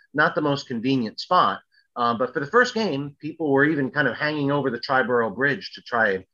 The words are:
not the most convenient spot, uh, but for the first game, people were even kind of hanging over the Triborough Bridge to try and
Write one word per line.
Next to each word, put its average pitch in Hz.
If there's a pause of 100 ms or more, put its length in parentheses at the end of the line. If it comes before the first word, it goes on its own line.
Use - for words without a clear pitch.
(140)
not 156
the 170
most 143
convenient 120
spot, 120 (360)
uh, 120
but 120
for 160
the 139
first 240
game, 147
people 156
were 139
even 143
kind 143
of 110
hanging 151
over 139
the 120
Triborough 120
Bridge 123
to 95
try 110
and 95